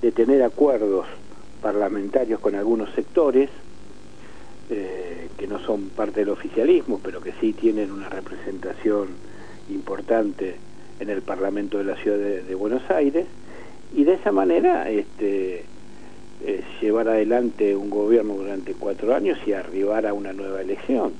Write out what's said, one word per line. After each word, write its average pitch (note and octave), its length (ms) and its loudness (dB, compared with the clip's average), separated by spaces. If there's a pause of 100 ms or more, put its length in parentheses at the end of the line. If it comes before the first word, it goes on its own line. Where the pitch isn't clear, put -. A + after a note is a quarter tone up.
de A#2 100 4
tener B2+ 320 6
acuerdos G#2+ 640 4 (540)
parlamentarios G#2 760 0
con G2+ 160 2
algunos G#2+ 380 2
sectores, C#3 560 4 (1200)
eh, F#2 680 -6
que G2 100 -6
no G2+ 120 -4
son G2+ 300 -2
parte G#2+ 300 -2
del G#2 100 2
oficialismo, A2+ 720 2
pero F2+ 200 -8
que F#2 180 -8
sí A2 140 2
tienen G#2+ 380 2
una G2 180 -10
representación G2 960 -2 (640)
importante G2 880 -2 (420)
en G#2 100 -6
el G2 120 -2
Parlamento G2 560 -2
de G2 80 -2
la G2 100 -2
Ciudad G#2 220 0
de, G2+ 260 -2
de F#2 120 -6
Buenos G#2+ 360 -2
Aires, D#3+ 340 2 (680)
y C#3+ 80 6
de E3+ 100 8
esa F#3+ 180 2
manera, F#3+ 580 4
este, G2 760 -2 (800)
eh, F#2+ 180 -2 (180)
llevar A2 260 4
adelante A2 680 4
un G2+ 140 -2
gobierno G#2 460 4
durante G2 380 -6
cuatro G#2 420 0
años - 320 2
y G#2 60 2
arribar G2 520 0
a G#2 80 0
una G2+ 200 -6
nueva F#2+ 280 -6
elección A#2+ 580 0